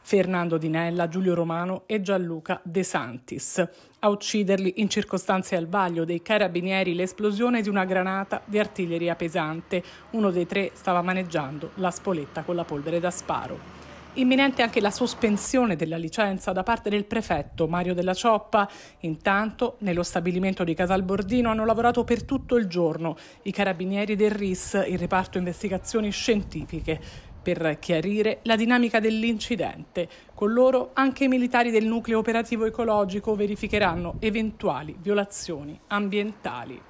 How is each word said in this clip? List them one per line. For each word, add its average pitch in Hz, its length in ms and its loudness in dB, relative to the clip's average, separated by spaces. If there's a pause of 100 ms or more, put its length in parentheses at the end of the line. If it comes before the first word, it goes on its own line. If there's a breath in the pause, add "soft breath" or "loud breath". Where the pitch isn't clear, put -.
Fernando 175 580 2
Di 160 100 -2
Nella, 170 380 0
Giulio 180 280 0
Romano 170 520 -2
e 214 160 -2
Gianluca 175 600 -2
De 180 180 -2
Santis. 139 800 -4 (360 loud breath)
A 214 80 4
ucciderli 196 720 0
in 208 80 2
circostanze 190 680 -2
al 165 140 -2
vaglio 175 360 0
dei 170 180 -4
carabinieri 190 680 0
l'esplosione 208 720 0
di 202 60 0
una 202 160 2
granata 190 640 -2
di 208 120 -2
artiglieria 170 560 -2
pesante. 165 680 -4 (300 loud breath)
Uno 208 220 2
dei 175 140 0
tre 196 280 -2
stava 175 280 0
maneggiando 165 760 -4
la 185 160 -2
spoletta 160 500 -4
con 175 140 -2
la 170 80 -2
polvere 160 340 -4
da 170 140 -2
sparo. - 680 -8 (340 loud breath)
Imminente 262 460 4
anche 226 180 2
la 202 120 2
sospensione 233 840 2
della 160 220 -2
licenza 190 560 -2
da 185 100 -2
parte - 260 0
del 208 160 0
prefetto 170 640 -2
Mario 175 280 0
Della 180 200 0
Cioppa. 214 560 2 (300 loud breath)
Intanto, 202 760 0
nello 175 260 0
stabilimento 185 580 0
di 165 100 0
Casalbordino 190 800 0
hanno 220 140 0
lavorato 233 400 4
per 233 180 0
tutto - 320 -2
il 226 140 4
giorno 160 480 0 (260 loud breath)
i 196 80 -6
carabinieri 196 640 0
del 208 160 4
ris, 202 560 -2
il 180 140 -2
reparto 185 380 0
investigazioni 190 720 -2
scientifiche, 165 880 -2 (420 loud breath)
per 165 380 0
chiarire 208 640 0
la 226 120 2
dinamica 233 460 4
dell'incidente. 214 1080 -2 (240 loud breath)
Con 208 200 0
loro 254 400 4
anche 269 320 2
i 269 40 4
militari 247 440 4
del 220 140 4
nucleo 226 340 0
operativo 226 460 0
ecologico 214 680 0
verificheranno 202 840 0
eventuali 208 760 -2
violazioni 175 800 -4 (120)
ambientali. 202 1000 -4